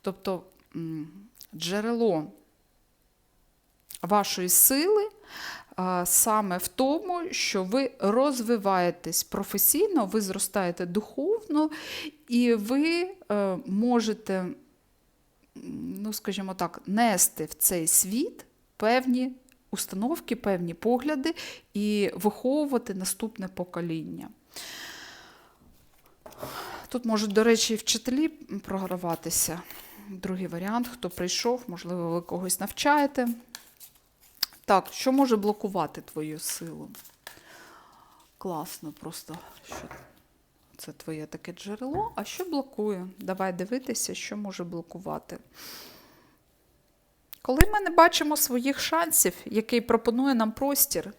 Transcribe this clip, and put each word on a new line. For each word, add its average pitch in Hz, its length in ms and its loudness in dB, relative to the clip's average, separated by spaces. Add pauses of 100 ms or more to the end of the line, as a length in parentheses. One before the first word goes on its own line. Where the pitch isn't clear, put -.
Тобто, 185 400 -4 (340)
м, 160 320 -6 (460)
джерело 208 760 0 (1700)
вашої 190 460 0
сили, 392 640 4 (680)
а, 180 280 0
саме 208 520 2
в - 100 -6
тому, 339 600 0
що - 340 -2
ви 254 340 0
розвиваєтесь 196 1300 2
професійно, 247 800 2
ви 220 140 0
зростаєте 185 680 -2
духовно, 302 840 0 (580)
і 240 260 6
ви, 302 560 2 (200)
е, 196 360 2
можете, 208 800 2 (1600)
ну, 214 100 -6
скажімо 190 420 -6
так, - 320 -4
нести 196 580 2
в 156 100 -10
цей 170 320 0
світ 220 580 0 (320)
певні 254 560 2 (380)
установки, 226 640 -2
певні 175 380 -2
погляди 269 600 2 (400)
і 208 400 2
виховувати 247 800 0
наступне 190 540 -6
покоління. 170 800 -6 (2500)
Тут 247 160 -4
можуть, 214 280 2
до 220 120 6
речі, 226 300 6
і - 20 0
вчителі 254 520 0 (360)
програватися. 175 960 -2 (480)
Другий 185 380 -6
варіант, 202 460 -4
хто - 180 -6
прийшов, 233 560 -2
можливо, 170 440 -4
ви 170 100 0
когось 180 400 -4
навчаєте. 285 680 2 (1400)
Так, 190 220 6
що - 220 0
може 262 240 6
блокувати 196 640 -2
твою 156 380 -8
силу? 156 500 -8 (1500)
Класно 160 540 -8
просто, 165 460 -14 (280)
що - 100 -14 (1000)
це - 160 -14
твоє 156 340 -10
таке - 260 -12
джерело. 269 640 -4
А 208 100 -6
що - 200 -8
блокує? 214 640 -4 (100)
Давай 190 340 -2
дивитися, 220 640 -2
що - 220 -8
може 196 280 -6
блокувати. 170 720 -8 (2000)
Коли 262 180 2 (120)
ми 415 80 2
не 359 100 -2
бачимо 330 460 6
своїх 262 440 0
шансів, 320 540 2 (100)
який 220 360 0
пропонує 240 540 2
нам 220 180 2
простір 247 680 0